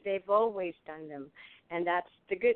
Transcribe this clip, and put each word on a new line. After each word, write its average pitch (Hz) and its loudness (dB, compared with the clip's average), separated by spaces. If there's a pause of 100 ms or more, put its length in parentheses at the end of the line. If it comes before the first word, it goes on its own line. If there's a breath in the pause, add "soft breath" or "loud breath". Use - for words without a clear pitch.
they've 196 -4
always 202 2 (120)
done 156 -14
them. 139 -12 (440 loud breath)
And 175 -2
that's 175 0 (220)
the 196 -2
good, 233 2